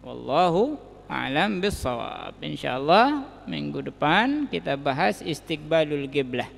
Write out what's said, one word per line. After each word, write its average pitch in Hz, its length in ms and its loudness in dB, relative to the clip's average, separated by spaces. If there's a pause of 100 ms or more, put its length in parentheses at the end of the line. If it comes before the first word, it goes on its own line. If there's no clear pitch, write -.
Wallahu 165 720 2 (320)
a'lam 147 480 0
bissawab. - 800 -4
InsyaAllah 151 880 2 (240)
minggu 147 400 -6
depan 233 560 2
kita 156 320 -2
bahas 147 400 0
istiqbalul 151 880 -2
qiblah. 127 400 -2 (120)